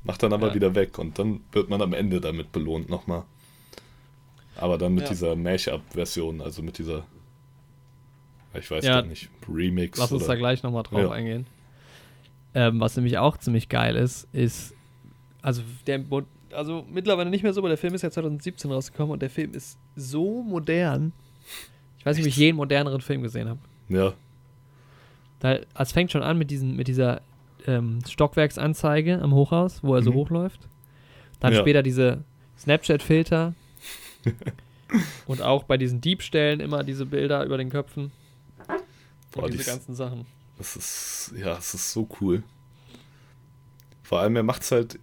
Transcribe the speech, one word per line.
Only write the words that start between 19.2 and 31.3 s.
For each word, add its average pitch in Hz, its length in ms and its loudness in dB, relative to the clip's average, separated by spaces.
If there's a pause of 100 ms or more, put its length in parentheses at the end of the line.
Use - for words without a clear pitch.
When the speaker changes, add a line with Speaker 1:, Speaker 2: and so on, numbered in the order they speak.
Speaker 2:
der 131 80 -4
Film 156 240 -6
ist - 240 -14 (180)
so 160 460 -4
modern. 165 680 0 (840)
Ich - 60 -20
weiß 147 120 2
nicht, 160 80 0
ob 151 40 4
ich 127 60 0
Speaker 1:
Echt? 131 60 0
Speaker 2:
je 156 80 10
einen 165 80 4
moderneren 143 440 0
Film 135 220 -4
gesehen 117 260 -6
habe. 117 120 -8 (280)
Speaker 1:
Ja. 95 240 4 (1300)
Speaker 2:
Da, 131 200 2 (200)
es 131 140 0
fängt 175 180 2
schon 143 120 2
an 156 140 2
mit 151 140 0
diesen, 135 260 -2
mit 127 120 -2
dieser, 127 340 2 (440)
ähm, 120 400 0
Stockwerksanzeige 156 1160 2
am 143 100 4
Hochhaus, 165 520 4
wo 135 100 4
er 127 80 6
so 113 80 6
Speaker 1:
Mhm. 123 60 4
Speaker 2:
hochläuft. 165 440 -2 (800)